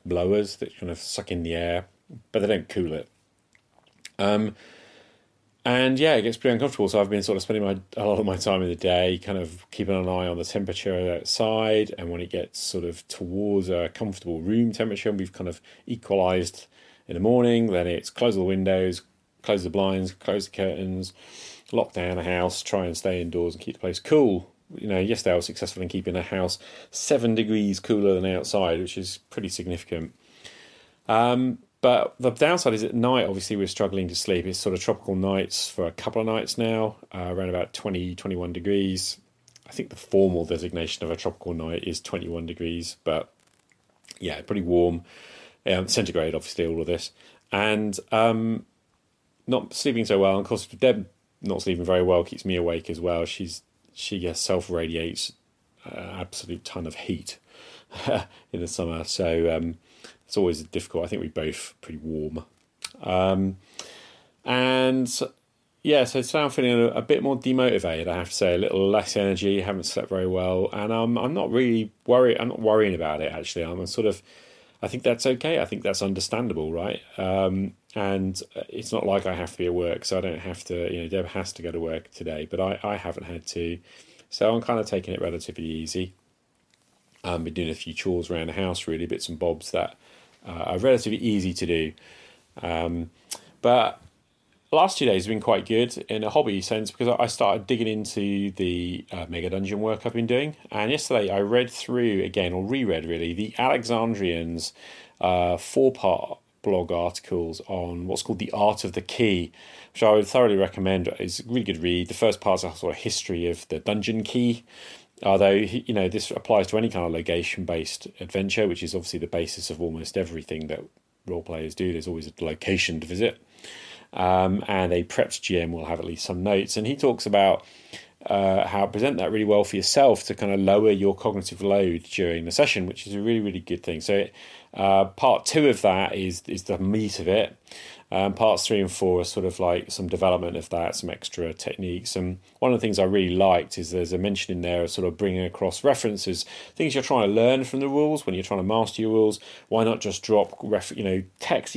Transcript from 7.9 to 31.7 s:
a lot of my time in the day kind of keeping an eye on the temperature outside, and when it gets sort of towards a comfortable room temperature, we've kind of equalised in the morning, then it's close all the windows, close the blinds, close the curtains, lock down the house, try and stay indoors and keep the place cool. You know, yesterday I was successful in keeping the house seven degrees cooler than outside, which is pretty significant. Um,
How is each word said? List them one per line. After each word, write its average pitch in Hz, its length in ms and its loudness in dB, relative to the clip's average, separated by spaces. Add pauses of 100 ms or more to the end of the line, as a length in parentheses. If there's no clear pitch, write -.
a 107 80 -2
lot 104 140 2
of 107 60 2
my 92 120 0
time 95 240 2
in 90 80 0
the 85 60 -2
day 90 460 2
kind 98 160 -6
of 87 320 -10
keeping 98 240 -4
an 92 140 0
eye 90 200 0
on 87 100 -4
the 87 80 -4
temperature 92 680 -2
outside, 110 840 0
and 87 120 -8
when 87 120 -6
it 87 80 -8
gets - 280 -6
sort 87 280 -6
of 85 240 -8
towards 98 580 -2
a 87 220 0
comfortable 90 500 -6
room 110 320 2
temperature, 107 400 -2
we've 95 220 -4
kind 92 160 -8
of 82 100 -10 (260)
equalised 92 840 0 (400)
in 90 60 -8
the 87 80 -4
morning, 117 460 6
then 87 200 2
it's 87 220 -4
close 120 260 2
all 95 80 2
the 92 40 2
windows, 95 540 2 (400)
close 101 220 0
the 90 60 -4
blinds, 95 420 0
close 101 380 -4
the - 80 -20
curtains, 92 560 -4 (580)
lock 113 220 0
down 90 240 -2
the 85 60 -4
house, 90 380 0
try 95 240 -2
and 85 120 -4
stay 90 240 -2
indoors 85 340 -2
and 85 80 -16
keep - 120 -10
the - 40 -20
place 90 200 -6
cool. 117 520 2 (240)
You - 120 -10
know, 95 120 0
yesterday 101 320 0
I 87 60 4
was 85 80 0
successful 92 360 -8
in 87 60 -4
keeping 92 280 -4
the 90 60 -2
house 92 380 -2 (320)
seven 120 420 2
degrees 107 460 0
cooler 101 340 2
than 92 120 0
outside, 90 560 0
which 92 160 -8
is 92 220 -10 (100)
pretty 98 180 -8
significant. 85 680 -8 (920)
Um, 123 520 2 (200)